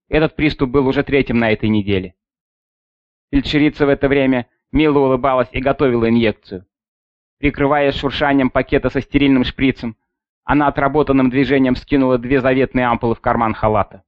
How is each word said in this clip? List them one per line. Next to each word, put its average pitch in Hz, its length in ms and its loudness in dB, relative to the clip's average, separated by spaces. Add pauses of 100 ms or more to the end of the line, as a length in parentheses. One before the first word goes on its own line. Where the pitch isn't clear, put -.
Этот 156 280 0
приступ 143 340 -2
был 135 160 0
уже 139 160 0
третьим 131 360 -2
на 113 140 0
этой 107 160 -2
неделе. 98 460 -2 (1160)
Фельдшерица 147 540 0
в 139 60 2
это 139 180 0
время 131 400 0 (240)
мило 147 280 2
улыбалась 131 520 0
и 131 80 -6
готовила 127 480 0
инъекцию. 110 560 -2 (760)
Прикрывая 143 540 0
шуршанием 139 580 -2
пакета 131 380 -2
со 135 120 -4
стерильным 135 440 2
шприцем, 123 520 -4 (480)
она 143 240 0
отработанным 139 600 0
движением 131 480 2
скинула 131 400 0
две 123 240 -2
заветные 127 460 0
ампулы 117 280 -2
в - 60 -8
карман 117 340 0
халата. 107 540 -2